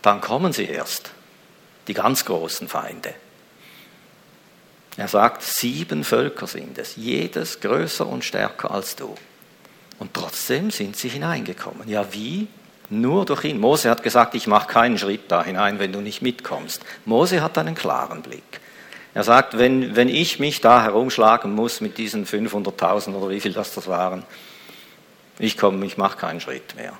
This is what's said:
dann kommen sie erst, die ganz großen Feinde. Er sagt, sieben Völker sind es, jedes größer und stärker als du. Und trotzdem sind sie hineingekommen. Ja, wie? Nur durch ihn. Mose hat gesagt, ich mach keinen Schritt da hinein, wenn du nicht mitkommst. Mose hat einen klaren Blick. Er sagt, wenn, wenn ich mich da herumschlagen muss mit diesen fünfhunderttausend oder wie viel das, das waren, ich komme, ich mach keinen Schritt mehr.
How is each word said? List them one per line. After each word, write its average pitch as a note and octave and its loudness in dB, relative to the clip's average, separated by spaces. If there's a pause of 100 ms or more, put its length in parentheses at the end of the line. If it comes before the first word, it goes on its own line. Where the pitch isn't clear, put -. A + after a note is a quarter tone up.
dann G#2 4
kommen D3+ 0
sie G2+ -2
erst, - -8 (760)
die G2+ -6
ganz G#2+ 2
großen E2 -4
Feinde. - -8 (1800)
Er G2+ -6
sagt, G#2+ 4
sieben D3 -4
Völker C3 0
sind - -14
es, - -12
jedes - -6
größer D#3 -2
und B2 -6
stärker - -4
als G2 -6
du. G#2 -12 (800)
Und F#2+ -14
trotzdem - -4
sind G#2 -8
sie B2+ -6
hineingekommen. B2+ -6
Ja, G2+ -4
wie? C#3 -6 (420)
Nur C3 2
durch D3 -2
ihn. C#3+ -2
Mose B2 4
hat A#2 2
gesagt, A#2+ 6
ich - -4
mach G#2 4
keinen A#2+ 4
Schritt G2+ -2
da F2 4
hinein, G2 0
wenn F#2+ -2
du G2+ -8
nicht G#2 -8
mitkommst. - -6 (220)
Mose D3+ 4
hat D#3+ -2
einen D#3+ -2
klaren - -4
Blick. - -18 (520)
Er G#2+ -2
sagt, A#2+ 6
wenn, B2 4
wenn B2 6
ich D#3 0
mich D3 -2
da A#2+ 10
herumschlagen A2 4
muss A2+ -2
mit G#2+ -6
diesen G#2+ -6
fünfhunderttausend G2+ -2
oder F#2+ -4
wie G2+ -4
viel G2 -2
das, G#2 -6
das - -10
waren, F#2 -2 (1160)
ich G#2+ -2
komme, G2 2
ich F#2 -8
mach G2 0
keinen E2 -6
Schritt - -12
mehr. A#2 -14